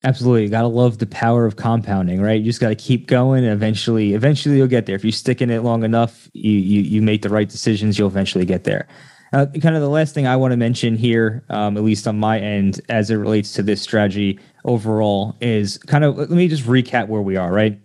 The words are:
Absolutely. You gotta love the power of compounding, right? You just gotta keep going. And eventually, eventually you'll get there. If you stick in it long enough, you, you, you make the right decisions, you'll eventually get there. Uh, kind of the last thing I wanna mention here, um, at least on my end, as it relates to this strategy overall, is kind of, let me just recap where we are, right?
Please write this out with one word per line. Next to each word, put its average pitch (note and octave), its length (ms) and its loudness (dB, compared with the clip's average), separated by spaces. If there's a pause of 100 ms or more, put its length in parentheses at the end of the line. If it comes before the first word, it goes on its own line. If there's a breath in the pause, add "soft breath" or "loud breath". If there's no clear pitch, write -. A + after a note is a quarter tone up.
Absolutely. B2 400 2
You G#2 40 -2
gotta A2+ 200 0
love A#2 300 2
the A2+ 80 -2
power A#2 400 0
of G#2+ 100 -4
compounding, G2 640 -2
right? A2 180 2
You G#2+ 60 -2
just A#2 160 -2
gotta A2 140 0
keep A#2+ 320 -2
going. C3 380 2
And A2 80 2
eventually, G#2+ 640 0
eventually C#3+ 420 2
you'll C3+ 100 4
get B2 200 0
there. G2 100 -4
If G2 80 -8
you A2 80 0
stick B2+ 300 -2
in A#2+ 80 0
it A#2 120 -2
long A#2 200 0
enough, A#2 500 -2
you, G#2+ 200 -2
you, G2+ 300 2
you G#2+ 200 0
make G#2+ 200 2
the G#2+ 60 -4
right G#2+ 200 0
decisions, G#2 500 -2
you'll G#2 100 2
eventually F#2+ 360 -2
get F2+ 200 -2
there. - 220 -4 (460 loud breath)
Uh, C#3 140 2 (160)
kind D#3+ 140 2
of D#3 40 0
the C#3+ 80 0
last D3+ 240 0
thing C#3 140 -2
I B2+ 100 2
wanna B2+ 200 2
mention A#2 400 0
here, A2+ 540 0
um, G#2 260 -2
at G#2+ 80 -2
least G#2+ 240 0
on G#2+ 100 -2
my G#2+ 200 0
end, G2+ 500 -2
as A2 220 0
it A2+ 60 0
relates G#2 380 -2
to G2+ 80 -4
this G2+ 180 0
strategy G2+ 600 0 (240 loud breath)
overall, G#2+ 760 -2
is A2 380 -2
kind D3 260 2
of, C#3 120 2
let C#3+ 140 -6
me F3 180 2
just D3+ 160 -2
recap A#2+ 440 0
where G#2+ 140 -2
we F#2+ 140 -2
are, F2+ 160 -2
right? G#2 320 2